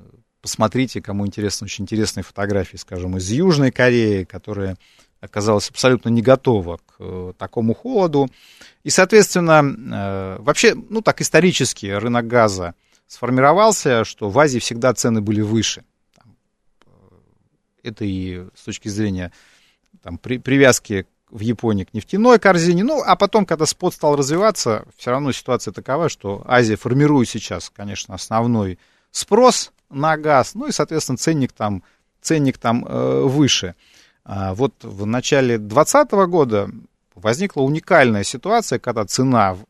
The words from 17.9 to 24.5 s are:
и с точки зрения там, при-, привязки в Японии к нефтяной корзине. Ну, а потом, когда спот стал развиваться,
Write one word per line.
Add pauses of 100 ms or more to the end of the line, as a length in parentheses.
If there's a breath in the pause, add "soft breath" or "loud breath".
и
с
точки
зрения (680 soft breath)
там,
при-,
привязки (240)
в
Японии
к
нефтяной
корзине.
Ну,
а
потом,
когда
спот
стал
развиваться, (100)